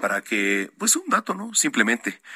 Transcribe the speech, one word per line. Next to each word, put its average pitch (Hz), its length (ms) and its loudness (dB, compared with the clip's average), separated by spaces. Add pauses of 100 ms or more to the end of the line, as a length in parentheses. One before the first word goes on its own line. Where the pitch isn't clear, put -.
para 98 220 -2
que, 101 560 0
pues 226 180 2
un 359 120 -6
dato, 202 260 0
¿no? 214 200 -10
Simplemente. 117 680 0 (160)